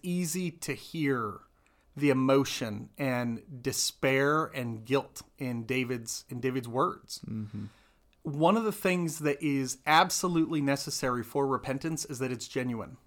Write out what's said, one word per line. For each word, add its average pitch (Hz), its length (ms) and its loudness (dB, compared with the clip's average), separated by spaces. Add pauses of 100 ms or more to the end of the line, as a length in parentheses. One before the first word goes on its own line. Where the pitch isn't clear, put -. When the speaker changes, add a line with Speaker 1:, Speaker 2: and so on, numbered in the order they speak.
Speaker 1:
easy 180 480 -2
to - 220 -8
hear 127 680 -2 (560)
the 143 140 4
emotion 131 880 2
and 123 440 0 (200)
despair 139 840 2
and 117 380 -6
guilt 131 380 0 (160)
in 120 260 -4
David's, 123 640 -4
in 123 120 -8
David's 127 280 -2
words. 131 600 -4
Speaker 2:
Mm-hmm. 107 360 -8 (580)
Speaker 1:
One 160 340 4
of 226 80 2
the 208 80 0
things 175 480 0
that 147 220 0
is 139 440 0
absolutely 165 720 4
necessary 139 640 0
for 139 240 0
repentance 139 580 -2
is 131 140 -8
that 127 140 -2
it's 117 160 -8
genuine. 127 480 -4 (100)